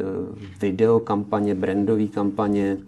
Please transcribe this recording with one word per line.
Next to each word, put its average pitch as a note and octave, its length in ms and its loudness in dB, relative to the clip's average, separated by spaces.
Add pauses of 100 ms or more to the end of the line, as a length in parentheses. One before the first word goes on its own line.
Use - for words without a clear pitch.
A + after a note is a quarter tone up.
(600)
videokampaně, G#2 960 2
brandové G2+ 520 0
kampaně, G2+ 720 0 (100)